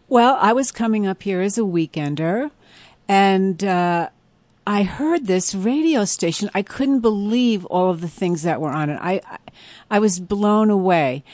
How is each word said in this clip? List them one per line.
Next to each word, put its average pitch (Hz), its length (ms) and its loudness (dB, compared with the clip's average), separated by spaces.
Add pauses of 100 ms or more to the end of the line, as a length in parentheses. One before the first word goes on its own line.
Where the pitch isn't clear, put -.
Well, 247 340 4
I 214 120 4
was 262 180 0
coming 220 340 -2
up 185 160 -4
here 190 180 -2
as 202 200 -2
a - 20 0
weekender, 165 880 -2 (580)
and, 190 560 2
uh, 175 460 0 (560)
I 202 160 0
heard 294 460 -2
this 185 260 0
radio 254 500 0
station. 175 520 -2
I 196 80 -2
couldn't 269 380 -2
believe 214 640 0
all 185 260 2
of 165 100 -6
the 175 60 -6
things 175 340 -4
that 160 180 -2
were 156 120 -4
on 151 180 -2
it. 139 100 -4
I, 190 240 -4
I, - 140 -16 (540)
I 208 80 2
was 196 200 2
blown 208 520 2
away. 165 520 2 (100)